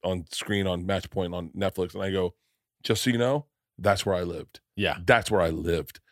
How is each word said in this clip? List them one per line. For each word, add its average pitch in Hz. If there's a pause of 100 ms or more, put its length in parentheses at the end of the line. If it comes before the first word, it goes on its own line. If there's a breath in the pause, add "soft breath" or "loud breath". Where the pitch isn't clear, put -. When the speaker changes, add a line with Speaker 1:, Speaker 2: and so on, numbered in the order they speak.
Speaker 1:
on 90
screen 101
on 87
Match 95
Point 90
on 87
Netflix. 95
And 98
I 95
go, 92 (480)
"Just 110
so 127
you 120
know, 135 (320)
that's 98
where 98
I 90
lived." 85 (160)
Speaker 2:
Yeah. 95
Speaker 1:
That's 113
where 98
I 85
lived. 80 (120)